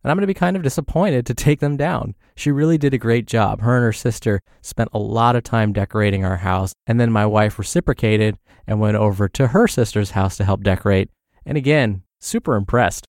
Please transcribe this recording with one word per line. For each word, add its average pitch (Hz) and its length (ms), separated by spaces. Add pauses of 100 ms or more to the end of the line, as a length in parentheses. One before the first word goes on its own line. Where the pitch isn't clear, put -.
And 139 80
I'm 170 60
gonna 202 100
be 190 80
kind 180 200
of 185 60
disappointed 147 640
to 123 80
take - 260
them 147 160
down. 139 380 (220)
She - 160
really 156 260
did 143 160
a 120 60
great 117 260
job. 101 360
Her 120 160
and 120 60
her 110 100
sister 110 500 (180)
spent - 320
a 107 60
lot 113 360
of 117 60
time 107 320
decorating 98 500
our 92 140
house, 92 380 (100)
and 117 140
then 117 120
my 107 140
wife 107 320
reciprocated 107 800 (300)
and 107 120
went 107 180
over 104 320
to 135 180
her 196 200
sister's 107 440
house 95 260
to 101 80
help 98 160
decorate. 98 480 (380)
And 143 100
again, 131 460 (160)
super 196 360
impressed. 101 540